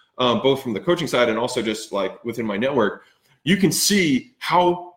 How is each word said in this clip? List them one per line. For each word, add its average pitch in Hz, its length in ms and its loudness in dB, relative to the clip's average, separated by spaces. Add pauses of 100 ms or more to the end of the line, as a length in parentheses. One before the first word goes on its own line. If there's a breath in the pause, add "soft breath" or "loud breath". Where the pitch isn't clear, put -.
(180 loud breath)
um, 117 240 2
both 135 200 2
from 117 120 -6
the 95 60 -6
coaching 170 280 -2
side 120 220 2
and 110 100 -2
also 123 220 -2
just, 107 300 -6
like, 98 340 -4
within 117 200 -6
my 101 120 -4
network, 131 480 0 (380 soft breath)
you 196 140 2
can 190 140 2
see 165 680 0
how 175 580 0